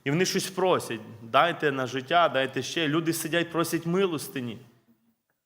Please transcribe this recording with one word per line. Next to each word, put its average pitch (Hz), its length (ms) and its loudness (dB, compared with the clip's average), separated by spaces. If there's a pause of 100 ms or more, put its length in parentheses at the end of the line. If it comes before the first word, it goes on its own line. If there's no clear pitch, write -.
і 139 60 -2
вони 175 160 2
щось - 240 -2
просять: 151 500 0 (220)
«Дайте 147 500 2
на 131 160 -2
життя, 139 420 2
дайте 131 340 0
ще». 165 240 -2
Люди 160 260 0
сидять, 165 380 -2
просять 165 340 -2
милостині. 160 720 -2 (880)